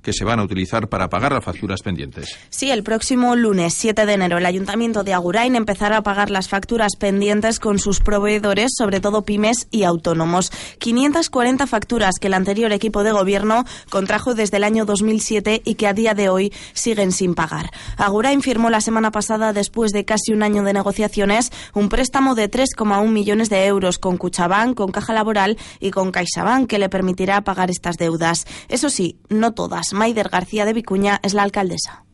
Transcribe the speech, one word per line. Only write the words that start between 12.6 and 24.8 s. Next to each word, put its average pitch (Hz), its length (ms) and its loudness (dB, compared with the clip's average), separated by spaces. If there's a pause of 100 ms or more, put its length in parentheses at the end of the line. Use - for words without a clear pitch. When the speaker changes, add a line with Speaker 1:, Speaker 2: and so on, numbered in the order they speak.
Speaker 2:
equipo 208 320 0
de 220 80 4
gobierno 208 540 2 (240)
contrajo 214 460 -2
desde 214 200 0
el 202 80 2
año 220 220 2
dos 202 160 0
mil 220 180 2
siete 214 460 -2
y 226 100 -2
que 214 120 0
a 202 60 2
día 220 200 2
de 202 160 2
hoy 190 240 0 (200)
siguen 202 380 0
sin 180 240 0
pagar. 160 360 -4 (260)
Agurain 226 440 2
firmó 226 280 0
la 220 100 2
semana 220 320 0
pasada, 214 400 0
después 208 400 -2
de 208 140 -2
casi 220 260 0
un 214 120 2
año 202 200 2
de 196 100 2
negociaciones, 208 760 0 (220)
un 208 160 2
préstamo 262 460 2
de 214 120 0
tres 254 280 0
coma 208 260 2
un 220 100 2
millones 214 380 2
de 190 160 4
euros 185 340 2
con 180 180 -2
Cuchabank, 185 580 0
con 196 160 -2